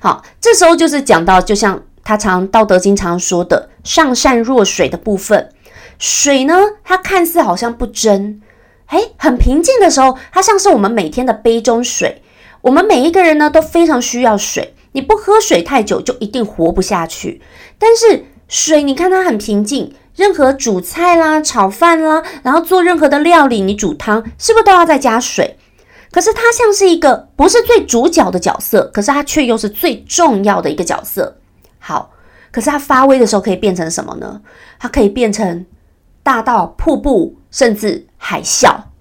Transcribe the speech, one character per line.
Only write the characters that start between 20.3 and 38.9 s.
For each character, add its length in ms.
何 200
煮 260
菜 360
啦、 260
炒 260
饭 340
啦， 200
然 100
后 100
做 200
任 160
何 80
的 120
料 280
理， 140
你 140
煮 180
汤， 320
是 160
不 40
是 60
都 80
要 140
再 120
加 220
水？ 380
可 80
是 140
它 180
像 220
是 160
一 100
个 380
不 100
是 160
最 220
主 240
角 220
的 80
角 200
色， 360
可 80
是 80
它 120
却 220
又 140
是 100
最 400
重 340
要 200
的 80
一 40
个 80
角 220
色。 320
好， 320
可 80
是 120
它 80
发 260
威 140
的 80
时 100
候 60
可 80
以 60
变 200
成 140
什 120
么 140
呢？ 240
它 80
可 140
以 80
变 200
成 360
大 180
到 260
瀑 180
布， 400
甚 260
至 300
海 260
啸 320